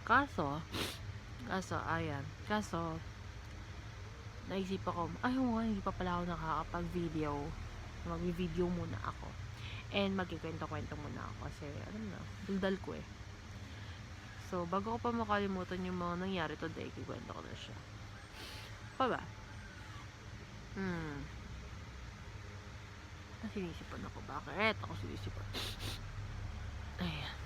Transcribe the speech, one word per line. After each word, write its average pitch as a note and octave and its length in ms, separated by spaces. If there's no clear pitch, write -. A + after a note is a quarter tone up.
Kaso, G3 560
kaso, F3+ 400
ayan. D3+ 380
Kaso, E3+ 500
naisip F#3+ 320
ako, E3+ 260
"Ay, B3+ 160
oo B3 160
nga, A3+ 80
hindi G#3+ 160
pa F#3+ 160
pala F3+ 240
ako F3 80
nakakapag-video." D#3+ 1040
Mag-video F3 640
muna E3+ 340
ako. - 300
And G3 220
magkikwento-kwento D#3+ 800
muna C#3+ 260
ako - 260
kasi, D3 160
alam G#3+ 220
na, - 80
daldal G3 320
ko - 160
eh. - 80
So, F3 180
bago G3+ 280
ko A#3+ 120
pa - 0
makalimutan G3+ 760
yung F#3 100
mga F3 240
nangyari F3 380
today, D#3+ 340
kikwento - 400
ko D#2+ 80
na F#2+ 160
siya. - 200
Pa C4 100
ba? E3 120
Hmm. E3 480
Ah, A3+ 80
sinisipan E3 560
ako. - 200
Bakit D3 500
ako - 160
sinisipan? - 460
Ayan. D#3 340